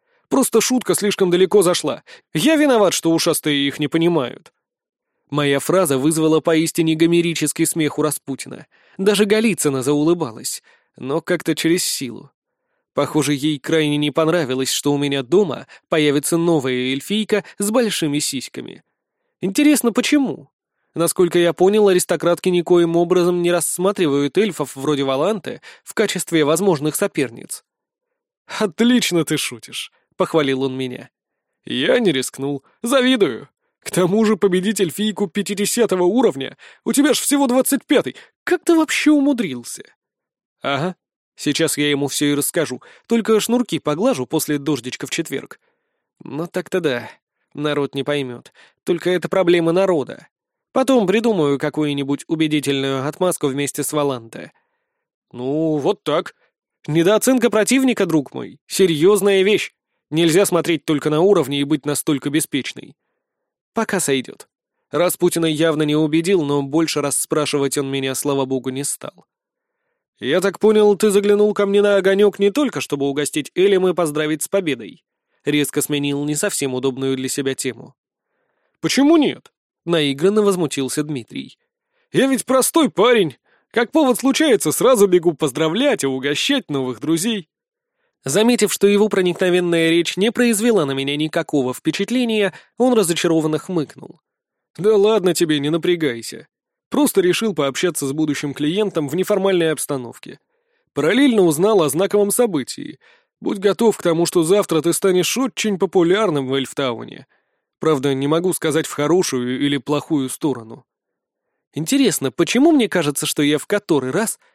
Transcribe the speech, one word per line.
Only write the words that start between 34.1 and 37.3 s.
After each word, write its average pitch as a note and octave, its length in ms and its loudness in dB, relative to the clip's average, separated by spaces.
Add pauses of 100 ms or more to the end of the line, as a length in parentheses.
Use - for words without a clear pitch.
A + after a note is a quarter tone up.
же G#3+ 120 2
победить F#3+ 440 0
эльфийку G3+ 480 -2
пятидесятого G3+ 720 -2
уровня, F3+ 540 0 (280)
у A3+ 80 -2
тебя C4+ 220 4
ж - 60 -2
всего C#4 260 0